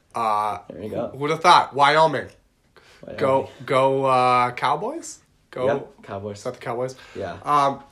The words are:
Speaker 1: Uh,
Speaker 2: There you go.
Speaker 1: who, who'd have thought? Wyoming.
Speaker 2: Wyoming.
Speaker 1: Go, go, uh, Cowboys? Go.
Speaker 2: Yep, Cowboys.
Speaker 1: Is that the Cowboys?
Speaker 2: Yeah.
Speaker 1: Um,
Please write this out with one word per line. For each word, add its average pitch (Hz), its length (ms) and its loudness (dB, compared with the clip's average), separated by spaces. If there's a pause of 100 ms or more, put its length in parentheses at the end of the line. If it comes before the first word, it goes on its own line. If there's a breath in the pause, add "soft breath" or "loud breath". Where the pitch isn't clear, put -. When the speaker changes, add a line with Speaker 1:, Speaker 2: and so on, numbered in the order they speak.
(140)
Speaker 1:
Uh, 107 440 0 (120)
Speaker 2:
There 87 140 -14
you 110 60 -10
go. - 180 -4
Speaker 1:
who, 131 100 -14
who'd 147 120 -2
have 160 120 -2
thought? 160 320 6
Wyoming. 143 540 2 (760 soft breath)
Speaker 2:
Wyoming. - 160 -14
Speaker 1:
Go, 135 300 0 (180)
go, 135 380 2
uh, 123 480 4
Cowboys? 175 640 -4 (320)
Go. 131 160 -4
Speaker 2:
Yep, - 380 -4
Cowboys. 101 340 -10
Speaker 1:
Is - 60 -14
that 127 100 -8
the - 60 -20
Cowboys? 127 340 -6 (220 loud breath)
Speaker 2:
Yeah. 87 280 -10
Speaker 1:
Um, 139 480 2